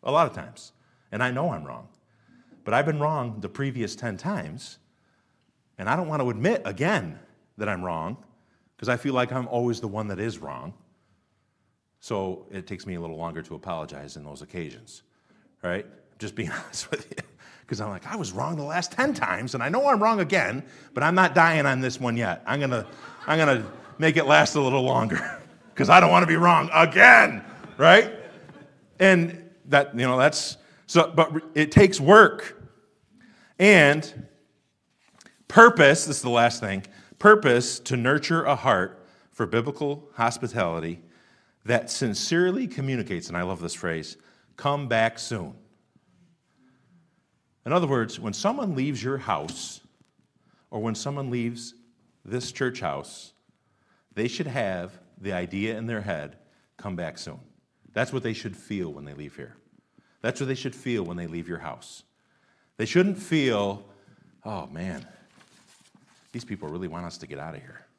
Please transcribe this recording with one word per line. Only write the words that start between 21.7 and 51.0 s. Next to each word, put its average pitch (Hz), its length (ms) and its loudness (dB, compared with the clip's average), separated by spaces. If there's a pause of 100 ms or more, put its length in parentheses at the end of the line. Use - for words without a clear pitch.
this 131 200 -4
one 120 160 -2
yet. 101 300 -4
I'm 139 140 -2
gonna, 127 260 -4 (400)
I'm 156 120 2
gonna 135 280 4 (320)
make 156 180 2
it 156 100 0
last 151 280 6
a 151 60 0
little 131 220 0
longer, 117 580 -2 (160)
<laughs> - 180 -20
'cause - 140 -2
I 180 120 12
don't 165 100 6
wanna 180 160 6
be 160 100 2
wrong 170 360 4
again," 190 720 8 (340)
right? 175 340 8 (840)
And 175 520 2 (160)
that, 143 280 4
you 120 120 0
know, 127 120 0
that's, - 380 2 (300)
so, 165 280 4
but 156 180 4
re-, 160 100 -6 (120)
it 151 160 0
takes 190 300 6
work 185 600 6 (1000)
and 156 680 6 (1200)
purpose, 165 600 8
this 147 100 -6
is - 60 -8
the 127 80 -2
last 120 300 2
thing, 98 220 -4 (360)
purpose 139 600 6
to - 160 -6
nurture 147 480 0
a 143 120 2
heart 95 500 0 (240)
for - 160 -6
biblical 143 680 -4
hospitality 90 880 -4 (640)
that 113 260 -2
sincerely 175 760 -2
communicates, 123 600 -6
and 85 80 -8
I 87 60 -4
love 90 180 -6
this 85 140 -10
phrase, 82 420 -8 (400)
"Come 143 320 -4
back 113 300 0
soon." 101 360 -10 (2000)
In 131 60 -4
other 175 140 2
words, 120 320 -2
when 110 140 -8
someone 214 420 -4
leaves 135 300 -6
your 131 140 -6
house, 85 600 -8 (880)
or 107 100 -10
when 113 140 -4
someone 139 360 -8